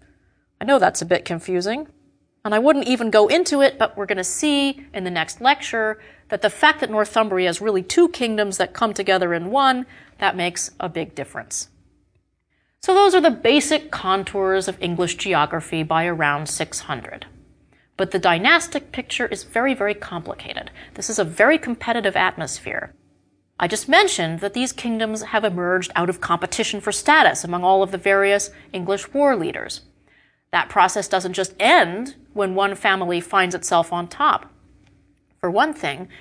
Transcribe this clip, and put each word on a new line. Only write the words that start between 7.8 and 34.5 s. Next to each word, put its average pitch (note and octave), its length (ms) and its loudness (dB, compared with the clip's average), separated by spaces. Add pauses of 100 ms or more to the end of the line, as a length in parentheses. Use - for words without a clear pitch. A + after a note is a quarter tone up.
two E4+ 260 4
kingdoms G#3+ 480 -2
that - 160 -2
come G#3+ 220 -2
together F#3 400 0
in F3 160 -6
one, C4 340 2 (360)
that F#3+ 160 0
makes F3 340 -4 (100)
a F#3 80 -4
big E3 260 -8
difference. - 540 -12 (1120)
So F#4+ 140 2
those G4 200 6
are F4+ 60 6
the D4+ 100 6
basic B3+ 640 2
contours F#3+ 760 -2
of F#3 160 -6
English F3 320 -2
geography D#3+ 680 -2
by D#3+ 200 0
around D#3 440 -2
six - 320 -6
hundred. - 460 -12 (720)
But F#3+ 140 -2
the F#3+ 80 -2
dynastic A3+ 720 2
picture - 380 -6
is - 160 -10
very, B3+ 280 -2
very G#3 220 -2
complicated. - 800 -12 (220)
This - 140 -8
is A3 120 -2
a F#3+ 40 0
very A3+ 340 4
competitive A#3 580 -4
atmosphere. - 760 -4 (680)
I F3+ 80 0
just G#3+ 200 -6
mentioned A3+ 520 2
that G3+ 140 -6
these B3 180 -2
kingdoms A3 500 -4
have A3 220 -2
emerged F3+ 500 -2
out F3 160 0
of F3+ 100 -8
competition G3+ 600 -4
for G#3 100 -4
status C#4+ 540 4
among F3 180 -4
all F#3+ 220 4
of F#3+ 80 -2
the F#3 60 -4
various G3 520 2 (220)
English F#3+ 420 -6
war C#4 220 2
leaders. - 460 -8 (680)
That - 180 0
process F#3+ 380 2
doesn't F#3 280 -2
just F#3 260 -4
end A#3+ 560 2 (160)
when F#3+ 240 -2
one G3 180 0
family F3+ 460 0
finds F3+ 340 0
itself E3+ 380 0
on F3 160 -6
top. - 420 0 (880)